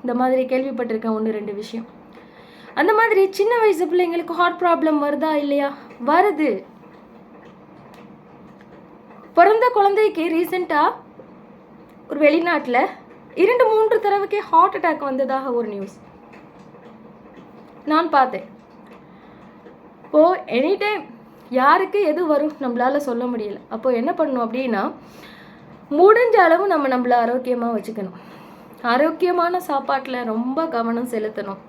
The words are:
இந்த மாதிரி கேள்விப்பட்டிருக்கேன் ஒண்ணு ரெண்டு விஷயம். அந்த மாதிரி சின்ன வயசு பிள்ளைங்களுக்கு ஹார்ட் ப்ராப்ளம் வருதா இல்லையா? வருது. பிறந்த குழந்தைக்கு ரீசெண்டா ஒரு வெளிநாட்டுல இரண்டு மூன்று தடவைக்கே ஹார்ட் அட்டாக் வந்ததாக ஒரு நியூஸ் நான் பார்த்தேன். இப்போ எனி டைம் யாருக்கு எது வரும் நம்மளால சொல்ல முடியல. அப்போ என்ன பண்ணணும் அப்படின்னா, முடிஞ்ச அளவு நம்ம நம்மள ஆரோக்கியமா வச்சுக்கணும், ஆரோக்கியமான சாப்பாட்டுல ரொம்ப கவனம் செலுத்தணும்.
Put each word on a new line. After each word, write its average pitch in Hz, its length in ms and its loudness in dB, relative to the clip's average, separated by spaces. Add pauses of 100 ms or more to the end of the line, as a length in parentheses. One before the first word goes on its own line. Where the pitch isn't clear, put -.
இந்த 247 120 -6
மாதிரி 254 320 0
கேள்விப்பட்டிருக்கேன் 226 720 -4
ஒண்ணு 220 200 -4
ரெண்டு 208 160 -10
விஷயம். 220 340 -12 (880)
அந்த 339 180 2
மாதிரி 427 380 4
சின்ன 415 280 0
வயசு 370 260 2
பிள்ளைங்களுக்கு 339 540 -2
ஹார்ட் 349 220 0
ப்ராப்ளம் 311 420 0
வருதா 294 320 -2
இல்லையா? 285 340 0 (360)
வருது. 311 440 2 (2750)
பிறந்த 440 380 6
குழந்தைக்கு 403 580 2
ரீசெண்டா 330 540 0 (1200)
ஒரு 285 120 -8
வெளிநாட்டுல 302 600 2 (560)
இரண்டு 466 300 4
மூன்று 440 340 2
தடவைக்கே 403 500 0
ஹார்ட் 359 280 4
அட்டாக் 302 320 -2
வந்ததாக 262 440 -2
ஒரு 233 140 -4
நியூஸ் 196 280 -10 (1900)
நான் 320 220 0
பார்த்தேன். 269 360 0 (1600)
இப்போ 302 200 2 (280)
எனி 269 280 0
டைம் 415 240 -4 (500)
யாருக்கு 339 520 2
எது 320 220 0
வரும் 302 340 0
நம்மளால 254 480 -2
சொல்ல 240 180 -4
முடியல. 214 320 -6 (120)
அப்போ 226 240 -4
என்ன 240 180 -2
பண்ணணும் 277 340 -2
அப்படின்னா, 226 380 -4 (1080)
முடிஞ்ச 427 520 6
அளவு 339 240 4
நம்ம 302 200 0
நம்மள 247 260 0 (100)
ஆரோக்கியமா 247 480 -2
வச்சுக்கணும், 208 440 -8 (680)
ஆரோக்கியமான 339 760 0
சாப்பாட்டுல 269 640 -4
ரொம்ப 254 420 -4
கவனம் 233 440 -4
செலுத்தணும். 214 580 -8